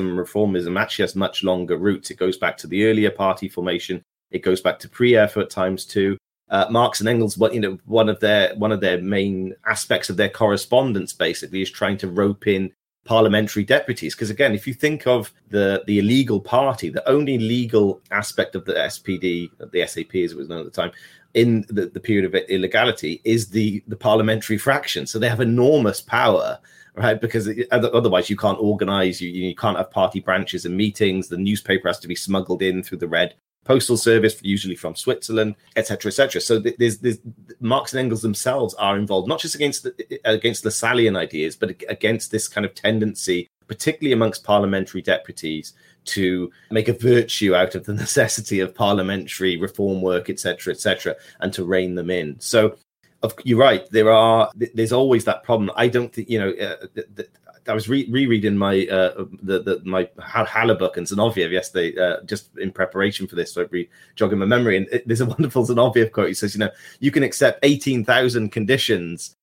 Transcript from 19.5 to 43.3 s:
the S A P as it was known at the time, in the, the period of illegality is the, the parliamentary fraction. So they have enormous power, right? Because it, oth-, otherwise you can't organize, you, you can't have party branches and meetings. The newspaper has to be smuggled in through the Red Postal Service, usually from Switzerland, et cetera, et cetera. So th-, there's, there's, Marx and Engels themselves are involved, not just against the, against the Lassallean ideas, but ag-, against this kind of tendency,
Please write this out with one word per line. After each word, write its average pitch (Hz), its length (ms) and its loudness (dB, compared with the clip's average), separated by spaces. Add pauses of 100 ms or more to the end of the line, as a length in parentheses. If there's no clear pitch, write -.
the 90 100 0
S - 160 -6
A 82 60 -8
P 90 200 -2
as 82 100 -4
it 78 40 -12
was 71 100 -10
known 82 120 -10
at 80 60 -10
the - 60 -16
time, 90 200 -4 (420)
in 113 360 2
the, 101 180 -2
the 92 120 -12
period 101 260 0
of 92 100 -4 (140)
illegality 95 760 0
is 113 260 0
the, 104 380 -2
the 107 80 -8
parliamentary 110 640 0
fraction. 139 500 -2
So - 100 -8
they 117 120 0
have 113 120 -2
enormous 120 600 4
power, 117 580 0 (340)
right? 110 260 0
Because 110 280 -2
it, 113 240 -4
oth-, 120 140 2
otherwise 113 440 2
you 104 80 -2
can't 98 220 0
organize, 98 600 0
you, 90 100 -8
you 90 260 -6
can't 101 220 -2
have 92 120 -4
party 95 300 0
branches 92 460 -2
and 87 120 -4
meetings. 98 520 0
The 87 80 -6
newspaper 98 500 -2
has 87 120 -2
to - 80 -16
be 87 80 -6
smuggled 92 460 -4
in 92 220 0
through 90 160 -12
the 87 80 -4
Red 85 260 -2 (320)
Postal 127 300 2
Service, 110 480 4
usually 98 320 -2
from 80 180 -10
Switzerland, 110 600 -4 (220)
et 113 100 -2
cetera, 101 240 -4
et - 40 -10
cetera. - 260 2
So 110 200 2
th-, 113 160 -2
there's, 113 200 2
there's, 117 220 -2 (420)
Marx 123 320 -2
and 131 80 -2
Engels 113 200 -2
themselves 113 520 -2
are 101 240 -2
involved, 101 320 -2
not 160 100 -2
just 160 160 -6
against 143 280 -2
the, - 420 -10
against 110 380 0
the 110 60 0
Lassallean 113 460 2
ideas, 80 400 -4
but 92 140 -4
ag-, - 180 -12
against 107 420 -2
this - 200 -4
kind 104 160 -4
of - 100 -10
tendency, 104 720 -2 (200)